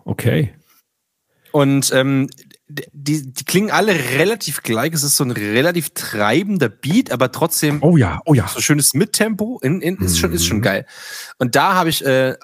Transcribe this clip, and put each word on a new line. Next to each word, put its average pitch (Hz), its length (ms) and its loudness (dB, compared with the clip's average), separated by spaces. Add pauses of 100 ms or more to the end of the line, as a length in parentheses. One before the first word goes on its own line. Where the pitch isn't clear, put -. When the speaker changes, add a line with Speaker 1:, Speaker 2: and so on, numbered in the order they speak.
Speaker 1:
okay. - 500 -2 (1000)
Speaker 2:
Und, 139 420 2
ähm, 135 340 2 (400)
d-, 143 240 -14
die, 143 400 -4
die - 120 -10
klingen 202 260 0
alle 185 240 2
relativ 151 680 -2
gleich. 123 300 -2
Es 151 120 -2
ist 143 120 0
so 147 80 0
ein 123 60 -2
relativ 123 600 0
treibender 135 800 0
Beat, 185 440 0
aber 127 200 0
trotzdem 151 500 -2
Speaker 1:
Oh 170 140 6
ja, 87 300 2
oh 151 80 4
ja. 98 140 2
Speaker 2:
so - 120 -6
schönes 147 340 2
Mittempo. 214 680 -2
In, 147 180 -2
in, 180 180 -4
ist 87 200 0
schon, 82 140 0
ist 85 120 -2
schon 101 140 0
Speaker 1:
Mhm. 101 40 -2
Speaker 2:
geil. 98 240 -2 (520)
Und 127 180 -2
da 180 200 4
hab 175 100 2
ich, - 180 -2
äh, 131 400 2